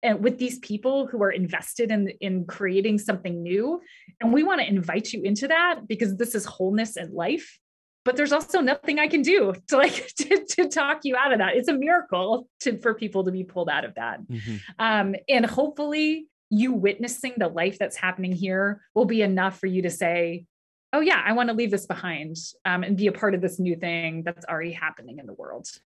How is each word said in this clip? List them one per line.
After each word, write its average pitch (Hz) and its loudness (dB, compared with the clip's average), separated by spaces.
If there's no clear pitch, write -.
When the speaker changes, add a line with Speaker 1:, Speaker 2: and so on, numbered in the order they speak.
Speaker 1:
and 208 2
with 254 2
these 247 -4
people 262 -2
who 240 -2
are 196 4
invested 185 -2
in, 202 0
in 185 -2
creating 196 4
something 180 -2
new. 214 0
And 226 4
we 285 6
wanna 359 2
invite 190 0
you 220 -6
into 208 0
that 330 2
because 208 0
this 233 -2
is 202 -2
wholeness 214 -2
and 147 -10
life." 180 -4
But 254 2
there's 285 2
also 320 2
nothing 285 0
I 302 4
can 311 2
do 262 4
to, 277 4
like, - 4
<laughs> - -12
to, - 2
to 349 2
talk 294 0
you 262 0
out 262 4
of 233 4
that. 190 2
It's 247 0
a - 4
miracle 254 0
to, 233 -2
for 226 0
people 196 -2
to 185 0
be 185 -4
pulled 180 -4
out 147 0
of 107 -10
that. 113 -6
Speaker 2:
Mm-hmm. 110 -8
Speaker 1:
Um, 214 2
and 240 4
hopefully 302 -2
you 233 2
witnessing 233 -2
the 190 0
life 175 -2
that's - -4
happening 185 -2
here 190 -2
will 226 4
be 220 2
enough 190 0
for 190 -4
you 185 0
to 202 0
say, 175 -2
"Oh 285 2
yeah, 320 4
I 202 2
wanna 233 2
leave 220 0
this 196 -2
behind, 160 -8
um, 180 0
and 202 0
be 208 4
a 196 4
part 208 0
of 185 0
this 180 -4
new 180 0
thing 165 -4
that's 170 -8
already 165 -6
happening 156 -8
in 135 -18
the 98 -16
world." - -14